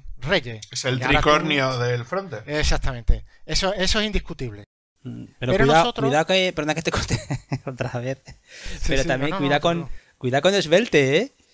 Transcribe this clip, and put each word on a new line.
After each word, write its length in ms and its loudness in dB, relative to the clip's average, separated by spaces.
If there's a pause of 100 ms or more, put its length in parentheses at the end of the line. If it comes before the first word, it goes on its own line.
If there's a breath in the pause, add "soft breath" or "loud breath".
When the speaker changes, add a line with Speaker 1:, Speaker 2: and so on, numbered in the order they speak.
(180)
Speaker 1:
reyes. 520 -4
Speaker 2:
Es 140 -8
el 140 0
Speaker 1:
Y 40 -4
ahora 200 2
tú 80 4
Speaker 2:
tricornio 480 2
del 260 -2
frontend. 420 -8
Speaker 1:
Exactamente. 800 0 (220 soft breath)
Eso, 280 0
eso 260 0
es 60 0
indiscutible. 580 -6 (380)
Speaker 3:
Mm, 220 -12 (140)
pero 140 -2
Speaker 1:
Pero 40 2
Speaker 3:
cuidado, 220 6
Speaker 1:
nosotros 180 2
Speaker 3:
cuidado 300 2
que, 280 2
perdona 200 -2
que 80 -6
te 80 -2
corte 280 -4
<laughs> 480 -8
otra 240 -6 (100)
vez, 180 -8 (600 loud breath)
Speaker 1:
Sí, 0 - (100)
Speaker 3:
pero 100 2
Speaker 1:
sí, 100 0
Speaker 3:
también 220 0
Speaker 1:
no, 100 -4
no, 0 -
Speaker 3:
cuidado 200 2
Speaker 1:
no, 20 -12
Speaker 3:
con, 180 0
Speaker 1:
no. 100 -10 (280 soft breath)
Speaker 3:
cuidado 240 0
con 200 4
Svelte, 560 4
¿eh? 160 -2 (200 soft breath)